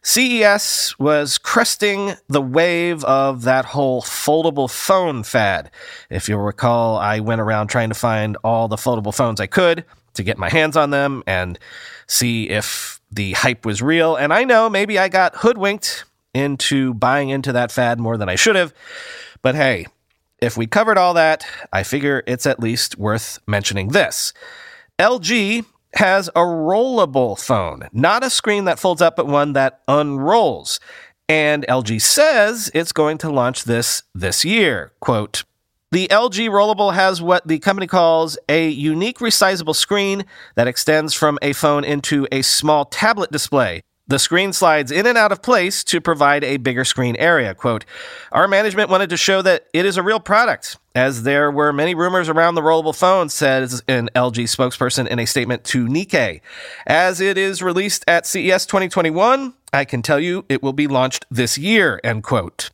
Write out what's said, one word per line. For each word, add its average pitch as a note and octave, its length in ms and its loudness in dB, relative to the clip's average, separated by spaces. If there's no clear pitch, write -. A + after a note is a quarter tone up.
C B3 340 2
E G#3+ 40 6
S - 540 0
was D3 400 0
cresting G3+ 760 -2
the C#3 140 0
wave E3+ 600 0
of C3+ 400 0
that C3 200 2
whole C3 380 -2
foldable D3 680 -2
phone F3 520 0
fad. G2 480 -2
If - 180 -6
you'll G#2 120 0
recall, A2+ 580 0
I G#2 220 -2
went A2+ 200 -2
around G#2+ 280 -2
trying A#2 200 -2
to A2 60 -4
find G#2+ 500 -2
all A2+ 240 0
the G#2+ 80 -4
foldable G#2+ 380 -4
phones A2+ 260 -2
I G2 60 -2
could F3 360 2
to G#2+ 100 -8
get G2+ 140 -4
my F#2 140 -4
hands D3+ 260 2
on D3 140 2
them C#3 360 -2
and F#2 320 -4
see A#2 440 -2
if - 500 -6
the G2+ 220 -4
hype A#2+ 320 -2
was G#2 160 -4
real. D#3+ 340 2
And C#3+ 200 0
I A#3 100 2
know A3+ 240 4
maybe G3+ 300 0
I F#3+ 100 2
got F#3 280 2
hoodwinked G#3 680 -2
into C3+ 580 0
buying C3+ 380 0
into C3+ 220 -4
that A#2+ 200 0
fad A#2 260 0
more A2+ 200 -2
than G2+ 100 -4
I F#2 60 -2
should G3+ 220 2
have. E3+ 180 0
But B2+ 140 2
hey, B2+ 320 0
if A#2 160 -2
we A2+ 120 -2
covered G#3 320 2
all F3+ 160 4
that, D#3+ 320 2
I G2 100 0
figure C#3+ 440 -2
it's B2 180 -4
at C3 160 0
least A#2 380 -4
worth G#2+ 480 -4
mentioning G2 420 -2
this. - 460 0
L A#3 200 2
G G#3+ 460 0
has F#3+ 400 2
a E3+ 60 4
rollable E3+ 1000 0
phone, E2+ 520 -2
not F#3 320 2
a B3+ 60 -2
screen G3+ 340 0
that F3 160 0
folds F3 200 0
up, E3 140 4
but D3+ 140 -2
one C#3+ 240 2
that C3+ 340 0
unrolls. C#3+ 960 0
And D3+ 400 2
L B2+ 140 2
G A2 180 -4
says A#3 720 2
it's E3 160 0
going D3+ 280 0
to D#3+ 120 -6
launch B2+ 320 0
this A#2 400 -2
this F2+ 320 -2
year. D#3+ 540 0
Quote, - 460 -2
"The F#3 180 0
L A3 200 4
G A3 180 -2
rollable G3+ 460 2
has F#3+ 280 2
what F3 240 2
the D#3 140 0
company G3 260 0
calls E3 500 2
a D#3+ 200 2
unique D#3 520 -2
resizable F#3 560 0
screen G3 480 -2
that A#2+ 100 2
extends D#3 480 0
from D3 280 0
a C#3+ 100 0
phone D3 320 0
into C#3+ 480 -2
a C3+ 100 -2
small D3 440 2
tablet G#3 440 0
display. B2+ 500 -2
The C3+ 120 0
screen F#3 340 0
slides D3+ 400 2
in G3 140 2
and A#3+ 100 4
out G#3+ 160 4
of G3 80 -4
place G3 440 0
to E3+ 160 0
provide D3 440 2
a C#3 140 -2
bigger B2+ 260 -2
screen B2 320 -2
area." C#3+ 380 2
Quote, A2+ 300 -2
"Our E3+ 140 4
management G3 440 2
wanted F#3+ 200 2
to F3 60 -2
show F#3+ 260 2
that F#3 300 2
it F3 140 0
is F#3 100 0
a F#3 60 -2
real G#3+ 180 0
product, G#3+ 560 0
as B2 280 0
there C#3+ 280 2
were D3 220 0
many D#3 220 0
rumors F3 340 0
around E3 260 2
the E3 60 0
rollable D#3+ 340 2
phone," F#3 360 2
says C3 580 -2
an A#2+ 260 0
L B2 160 2
G A#2 140 -4
spokesperson B2+ 600 -2
in A#2+ 120 -2
a A2+ 60 -2
statement A#2+ 400 -2
to B2 220 0
Nikkei. C3+ 560 -2
"As F3 320 2
it F#3+ 200 0
is F#3+ 240 -4
released F#3 440 -2
at E3+ 200 2
C F#3 220 -2
E F#3 40 4
S F#3 140 0
twenty F#3+ 240 -2
twenty-one, A3 640 0
I C#3 140 0
can A#2+ 160 -4
tell D3 180 0
you F3+ 300 -4
it C3+ 120 0
will C3+ 120 -4
be D3 120 0
launched C3 440 -2
this A#2+ 260 -2
year," F3 480 0
end A2 200 -4
quote. G2 500 -4